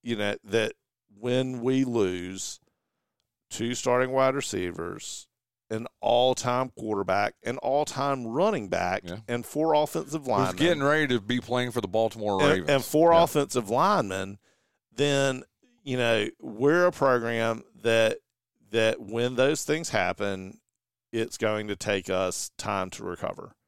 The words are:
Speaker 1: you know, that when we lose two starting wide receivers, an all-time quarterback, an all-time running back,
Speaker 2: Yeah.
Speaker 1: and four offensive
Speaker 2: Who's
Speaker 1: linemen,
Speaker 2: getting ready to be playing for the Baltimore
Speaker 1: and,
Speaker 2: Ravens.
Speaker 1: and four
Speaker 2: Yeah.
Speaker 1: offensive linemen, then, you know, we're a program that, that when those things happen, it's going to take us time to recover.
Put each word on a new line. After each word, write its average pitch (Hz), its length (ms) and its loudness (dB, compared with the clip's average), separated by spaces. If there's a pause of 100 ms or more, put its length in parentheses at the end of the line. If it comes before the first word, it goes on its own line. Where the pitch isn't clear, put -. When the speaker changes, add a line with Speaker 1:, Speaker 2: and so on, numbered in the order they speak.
Speaker 1:
you 117 140 -4
know, 101 180 -2 (100)
that 110 280 0 (440)
when 123 440 -2
we 131 240 2
lose 95 720 -2 (920)
two 117 240 -4
starting 127 360 0
wide 135 240 2
receivers, 90 920 -8 (400)
an 113 180 -6 (140)
all-time 123 760 2
quarterback, 101 580 0 (100)
an 123 140 -6
all-time 139 680 -2
running 139 420 -2
back, 90 360 -2
Speaker 2:
Yeah. 90 140 -10 (100)
Speaker 1:
and 120 180 -4
four 156 280 0
offensive 151 480 -2
Speaker 2:
Who's 131 60 -8
Speaker 1:
linemen, 98 280 2
Speaker 2:
getting 156 260 2
ready 147 260 2
to 123 120 2
be 117 180 -4
playing 123 320 -2
for 117 100 -2
the 104 60 -6
Baltimore 104 540 0
Speaker 1:
and, 95 100 6
Speaker 2:
Ravens. 92 200 0
Speaker 1:
and 135 140 2
four 165 280 6
Speaker 2:
Yeah. 165 100 8
Speaker 1:
offensive 127 480 0
linemen, 107 680 0 (540)
then, 135 520 0 (400)
you 127 140 -2
know, 117 300 2 (120)
we're 143 460 2
a 180 60 4
program 117 680 2 (200)
that, 113 360 4 (520)
that 110 300 2
when 120 360 -2
those 135 260 2
things 160 280 -4
happen, 95 680 -2 (540)
it's 113 260 -4
going 107 300 -2
to 98 80 -4
take 98 340 -2
us 92 480 -2
time 98 320 -4
to - 140 -14
recover. - 500 -8 (140)